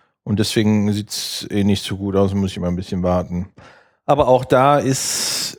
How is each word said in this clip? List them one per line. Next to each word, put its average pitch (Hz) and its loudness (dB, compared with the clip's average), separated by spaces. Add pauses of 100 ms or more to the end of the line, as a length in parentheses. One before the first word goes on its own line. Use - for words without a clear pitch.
(240)
Und 101 -2
deswegen 104 2
sieht's - -8
eh 101 0
nicht 101 2
so 101 -6
gut 98 -4
aus, 98 2
muss 98 0
ich 98 -10
mal 87 -2
ein 87 -2
bisschen 92 -6
warten. 90 -2 (580)
Aber 143 2
auch 127 4
da 139 4
ist, - -4